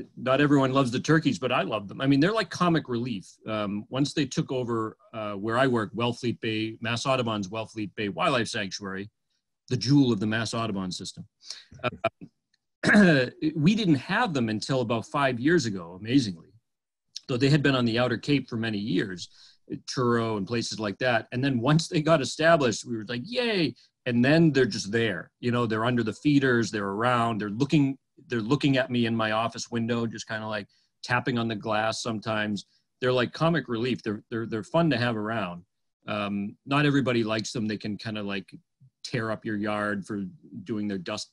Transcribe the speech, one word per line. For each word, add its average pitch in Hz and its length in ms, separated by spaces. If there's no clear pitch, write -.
not 131 240
everyone 139 320
loves 131 180
the 123 80
turkeys, 151 400
but 127 120
I 139 100
love 107 260
them. 110 140
I 135 60
mean, 139 120
they're 185 140
like 220 160
comic 165 400
relief. 117 380
Um, 107 420
once 139 240
they 151 120
took 131 260
over, 113 460
uh, 107 200
where 110 240
I 135 100
work, 113 260
Wellfleet 117 480
Bay, 110 400
Mass 117 240
Audubon's 117 420
Wellfleet 110 480
Bay 104 140
Wildlife 95 380
Sanctuary, 98 600
the 127 80
jewel 127 340
of 101 80
the 107 80
Mass 110 260
Audubon 101 380
system. - 360
Uh, - 1400
<clears throat> 156 200
we 175 200
didn't 190 200
have 190 380
them 120 160
until 127 320
about 113 240
five 131 340
years 147 260
ago, 92 360
amazingly. 110 520
Though 127 100
they 135 120
had 147 140
been 139 120
on 123 100
the 113 140
Outer 120 180
Cape 139 320
for 120 80
many 110 220
years, 104 500
Truro 117 500
and 95 100
places 113 320
like 104 180
that. 123 340
And 123 120
then 135 160
once 151 280
they 160 140
got 156 200
established, 151 640
we 120 120
were 107 100
like, 123 160
"Yay." 214 520
And 120 180
then 160 260
they're 135 140
just 98 260
there. 110 380
You 120 100
know, 120 160
they're 110 180
under 123 160
the 107 100
feeders, 127 600
they're 104 160
around, 117 520
they're 104 120
looking, 139 480
they're 117 140
looking 139 340
at 127 140
me 120 160
in 113 100
my 110 160
office 113 380
window, 117 380
just 107 200
kinda, 110 200
like, 107 200
tapping 123 340
on 113 100
the 113 80
glass 107 460
sometimes. 107 640
They're 127 140
like 123 180
comic 160 360
relief. 113 340
They're, 110 300
they're, 113 160
they're 107 160
fun 165 260
to 123 80
have 120 180
around. 104 500
Um, 104 580
not 143 220
everybody 127 360
likes 110 280
them. 107 160
They 107 100
can 104 180
kinda, 107 280
like, 98 280
tear 113 260
up 107 160
your 107 120
yard 104 460
for 101 200
doing 104 240
their 98 100
dust 104 360